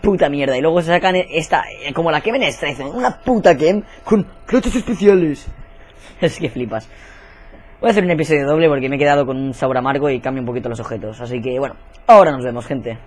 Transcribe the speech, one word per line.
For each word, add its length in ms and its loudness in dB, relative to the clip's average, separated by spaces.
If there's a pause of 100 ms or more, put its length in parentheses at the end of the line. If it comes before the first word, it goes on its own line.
puta 280 2
mierda, 280 -2
y 40 -2
luego 200 2
se 60 -4
sacan 280 2
esta, 480 -2 (180)
eh, 120 -10
como 180 -2
la 100 -2
Kevin 300 -2
Streisand, 420 -8
una 260 -4
puta 360 4
Kem 280 0 (200)
con 220 2 (200)
clutches 300 0
especiales. 720 2 (400)
<laughs> 340 -14
Es 180 -2
que 100 -4
flipas. 380 -8 (920)
Voy 80 2
a 20 4
hacer 140 2
un 60 0
episodio 360 0
doble 220 4
porque 180 0
me 80 -4
he 40 -4
quedado 260 4
con 100 -4
un 180 -6
sabor 240 -2
amargo 320 0
y 120 -2
cambio 200 -6
un 60 -6
poquito 220 -6
los 100 -8
objetos. 400 -10
Así 220 -8
que, 180 -4
bueno, 160 -6 (320)
ahora 240 8
nos 120 -6
vemos, 220 -6
gente. 420 -8